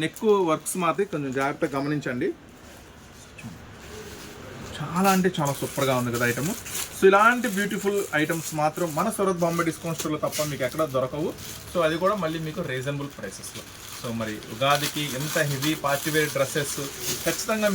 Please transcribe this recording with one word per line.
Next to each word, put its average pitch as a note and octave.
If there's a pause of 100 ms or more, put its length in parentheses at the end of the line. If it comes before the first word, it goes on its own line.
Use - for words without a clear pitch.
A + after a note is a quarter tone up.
నెక్ - (300)
వర్క్స్ D3+
మాత్రం E3
కొంచెం C#3+
జాగ్రత్తగా C#3
గమనించండి. C#3+ (2500)
చాలా E3
అంటే F#3 (100)
చాలా C#3
సూపర్గా C3+
ఉంది B2
కదా A#2+
ఐటమ్. C#3+ (460)
So, -
ఇలాంటి A3+
బ్యూటిఫుల్ G3+ (240)
ఐటమ్స్ E3 (120)
మాత్రం E3 (100)
మన G3+
సూరత్ F#3+
బాంబే E3+
డిస్కౌంట్ D#3+
స్టోర్‌లో D3+
తప్ప D3+
మీకు C3
ఎక్కడ D#3 (120)
దొరకవు. D3 (440)
So, - (100)
అది D#3+
కూడా G#3 (100)
మళ్ళీ D#3+
మీకు D3 (120)
రీజనబుల్ C#3
ప్రైసెస్‌లో. - (340)
So, - (140)
మరి A2 (200)
ఉగాదికి C#3+ (160)
ఎంత D3+ (160)
హెవీ C#3+ (100)
పార్టీ C#3
వేర్ D3+
డ్రెస్సెస్, C#3 (480)
ఖచ్చితంగా G#3+